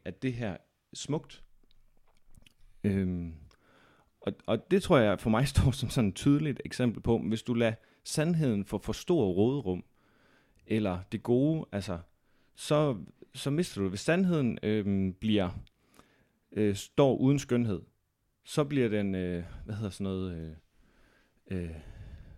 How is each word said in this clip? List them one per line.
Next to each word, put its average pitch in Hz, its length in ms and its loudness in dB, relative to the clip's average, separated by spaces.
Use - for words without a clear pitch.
at 92 160 -10
det 131 120 -2
her 117 160 -6
er 87 80 -6
smukt, - 500 -8
øhm, 92 500 -2
og, 101 120 -6
og - 260 -2
det 190 120 4
tror 175 140 6
jeg 104 220 4
for - 100 -2
mig 117 200 2
<laughs> - 80 -8
står 135 140 6
som 117 180 -4
sådan 110 200 2
et 92 60 -4
tydeligt 147 500 2
eksempel 120 360 -2
på, 117 180 2
hvis 107 240 -2
du 123 100 -2
lader 117 200 2
sandheden 151 640 0
få 107 120 -4
for 107 160 -4
stor 160 320 0
råderum, 98 580 2
eller 104 320 0
det 107 120 -6
gode, 143 480 2
altså, 95 280 -4
så, 147 420 0
så 135 160 -6
mister 156 320 -2
du - 40 2
det. 92 60 -2
Hvis 101 80 -4
sandheden, 165 640 2
øhm, 98 500 0
bliver, 104 360 2
øh, 104 240 2
står 131 420 2
uden 139 220 4
skønhed, 120 420 0
så - 200 -2
bliver 139 260 2
den, 101 260 0
øh, 90 280 -2
hvad 107 100 -8
hedder 104 140 -6
sådan 92 140 -8
noget, 90 520 -6
øh, 92 120 -4
øh, 85 60 -8